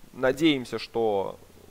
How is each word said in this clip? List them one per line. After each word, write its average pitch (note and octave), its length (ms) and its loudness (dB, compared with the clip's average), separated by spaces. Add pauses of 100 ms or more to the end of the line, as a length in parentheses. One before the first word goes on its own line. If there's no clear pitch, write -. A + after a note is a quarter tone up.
(140)
надеемся, C3+ 680 0
что G2+ 580 -2 (340)